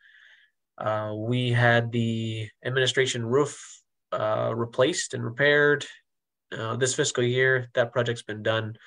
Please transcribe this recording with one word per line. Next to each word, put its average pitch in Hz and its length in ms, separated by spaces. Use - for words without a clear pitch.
Uh, 107 380
we 120 340
had 120 440
the 113 560
administration 131 600
roof, 139 560
uh, 113 420
replaced 120 600
and 120 100
repaired, 143 600
uh, 113 240
this 123 180
fiscal 131 300
year. 127 520
That 120 180
project's 120 300
been 107 200
done. 110 320